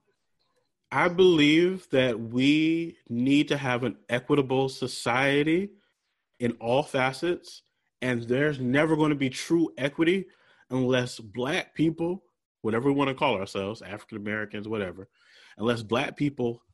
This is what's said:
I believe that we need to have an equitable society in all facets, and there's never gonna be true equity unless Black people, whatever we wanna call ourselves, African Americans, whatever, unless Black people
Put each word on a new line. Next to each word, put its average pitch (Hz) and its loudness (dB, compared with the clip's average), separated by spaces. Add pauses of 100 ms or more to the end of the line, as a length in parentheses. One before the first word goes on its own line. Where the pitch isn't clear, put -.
(920)
I 156 2
believe 175 4
that 127 2
we 151 0 (100)
need 139 2
to 147 0
have 127 -2
an 113 -4 (100)
equitable 131 0
society 139 0 (640)
in 120 -2
all 120 0
facets, 135 -4 (380)
and 123 -4
there's 131 -2
never 143 2
gonna 151 0
be 135 -2
true 165 -2
equity 165 0 (420)
unless 127 -2
Black 123 -6
people, 170 -2 (380)
whatever 117 0
we - 2
wanna 135 0
call 135 0
ourselves, 98 -6
African 104 -14
Americans, 104 -8
whatever, 95 -8 (500)
unless 117 -2
Black 123 -4
people 127 -4 (120)